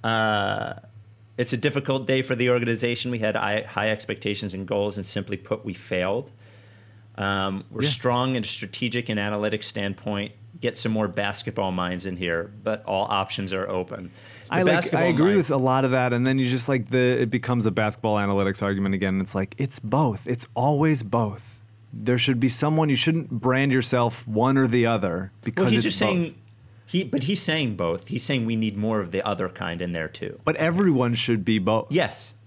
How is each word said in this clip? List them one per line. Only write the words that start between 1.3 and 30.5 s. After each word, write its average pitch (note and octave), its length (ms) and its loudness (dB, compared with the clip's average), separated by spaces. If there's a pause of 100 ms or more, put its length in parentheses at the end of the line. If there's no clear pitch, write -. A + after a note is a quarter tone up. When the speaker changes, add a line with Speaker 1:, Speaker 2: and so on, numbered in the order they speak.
Speaker 1:
"It's B2 160 -2
a B2 40 -4
difficult C#3 480 -2
day C3 160 2
for C3 140 -2
the B2 140 2
organization. A#2+ 600 0
We A#2+ 100 -4
had A2 160 0
high, G#2+ 260 0
high G#2+ 280 -2
expectations G#2 640 -4
and F#2+ 140 -8
goals, G2+ 300 -2
and F#2+ 80 -6
simply G2 320 -6
put, - 280 -6
we F#2+ 80 -6
failed. G2 560 -4 (880)
Um, G2 540 -2
we're A2 120 -6
Speaker 2:
Yeah. D3 60 0
Speaker 1:
strong B2+ 460 0
in A2+ 80 -2
a - 20 -6
strategic A#2+ 640 -6
and G#2+ 100 0
analytic G#2 440 -2
standpoint. G2+ 720 -6 (280)
Get A#2+ 160 -2
some A2+ 140 -2
more G#2+ 160 0
basketball G2+ 640 -2
minds F2+ 340 -2
in F2+ 120 -6
here, F2 340 -2 (120)
but G#2+ 220 -4
all G2+ 240 0
options G2 440 -2
are F#2+ 140 -2
open." F#2 440 -6 (380)
The - 40 0
Speaker 2:
I, F3+ 80 4
like, F3+ 100 6
I - 40 6
Speaker 1:
basketball E3+ 340 2
Speaker 2:
agree E3 240 4
Speaker 1:
minds F3 160 2
Speaker 2:
with C#3 60 2
a C3 80 2
lot C3 220 4
of B2+ 60 2
that, B2+ 220 2
and A#2+ 120 2
then C3 140 2
you B2+ 100 2
just, B2+ 200 -2
like, B2+ 200 0
the, B2 320 4
it A#2+ 80 2
becomes A#2+ 360 0
a G#2+ 60 4
basketball G#2+ 460 2
analytics G2 440 2
argument G2 340 2
again. F#2+ 240 0
It's F#2+ 160 -4
like, F#2+ 220 -2
it's C#3 220 -4
both. A#2+ 480 0
It's A#2+ 280 -4
always C#3+ 480 2
both. G#2+ 560 -2 (340)
There A#2+ 240 0
should A#2+ 220 2
be C3 100 2
someone, D#3 400 2
you C3+ 60 4
shouldn't D#3+ 360 0
brand B2+ 400 2
yourself A#2+ 560 2
one A#2+ 300 4
or C3 100 6
the A#2 180 4
other F#2+ 460 0 (120)
because E3+ 200 -2
Speaker 1:
Well, - 80 4
he's - 140 4
Speaker 2:
it's - 120 0
Speaker 1:
just - 40 0
Speaker 2:
both. G#3 160 2
Speaker 1:
saying, E3 180 -2 (500)
he, F#3 180 -2
but C3+ 200 -4
he's F#3 180 -2
saying D3 340 0
both. F2 320 -2
He's - 160 -4
saying B2+ 220 0
we A2+ 100 -2
need A2 220 0
more G#2+ 240 0
of F2 100 -6
the F#2+ 140 -2
other F#2 240 -2
kind E2+ 320 -6
in F2 100 -4
there D#2+ 160 -4
too. - 380 -10
Speaker 2:
But D#3+ 100 0